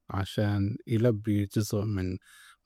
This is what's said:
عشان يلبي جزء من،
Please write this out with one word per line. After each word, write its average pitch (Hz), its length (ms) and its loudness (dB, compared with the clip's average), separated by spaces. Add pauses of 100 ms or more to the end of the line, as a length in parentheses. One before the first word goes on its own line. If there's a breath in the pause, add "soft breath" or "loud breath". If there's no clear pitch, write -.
(100)
عشان 104 640 0 (100)
يلبي 107 600 2
جزء 104 380 0
من، 92 340 -2 (480 soft breath)